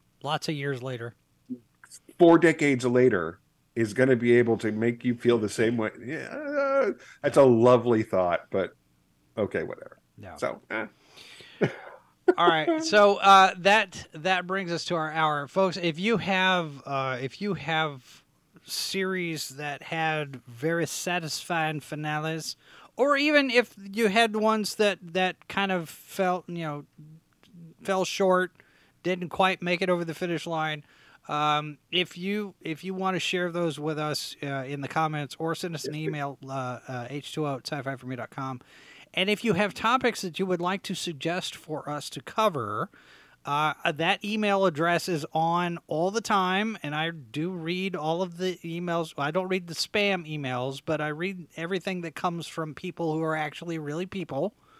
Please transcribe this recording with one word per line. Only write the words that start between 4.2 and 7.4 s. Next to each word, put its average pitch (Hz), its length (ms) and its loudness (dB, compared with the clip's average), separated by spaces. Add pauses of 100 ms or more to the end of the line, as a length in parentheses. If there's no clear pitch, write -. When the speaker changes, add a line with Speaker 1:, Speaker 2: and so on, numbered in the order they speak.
Speaker 2:
able 117 200 4
to 107 140 -2
make 117 320 -2
you 123 120 0
feel 120 220 4
the 107 120 0
same 117 280 0
way? 107 120 -2 (160)
Yeah, 143 220 -10
uh, 277 640 -2 (320)
that's - 140 4
a 143 60 12